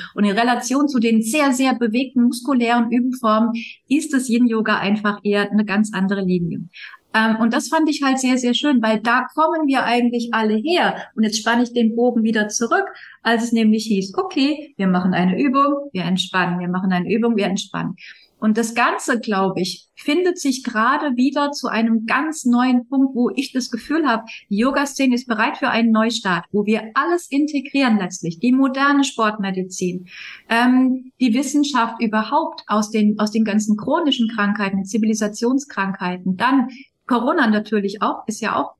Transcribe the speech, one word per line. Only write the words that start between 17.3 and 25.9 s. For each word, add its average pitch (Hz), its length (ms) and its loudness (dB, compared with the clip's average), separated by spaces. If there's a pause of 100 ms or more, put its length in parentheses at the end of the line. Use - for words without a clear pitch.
wir 196 100 0
entspannen. 175 500 -4 (440)
Und 214 160 2
das 226 200 -2
Ganze, 254 420 0
glaube 190 440 -2
ich, - 340 -8
findet 359 420 0
sich 269 240 -2
gerade 247 540 0
wieder 285 340 0
zu 285 160 -6
einem 226 400 0
ganz 285 380 -2
neuen 247 440 2
Punkt, 269 280 0
wo 240 180 2
ich - 180 -4
das 254 200 -4
Gefühl 294 340 -2
habe, 226 180 0 (260)
die 202 80 -2
Yoga-Szene 269 580 0
ist 240 100 -6
bereit 226 300 -2
für 269 140 -2
einen 226 200 2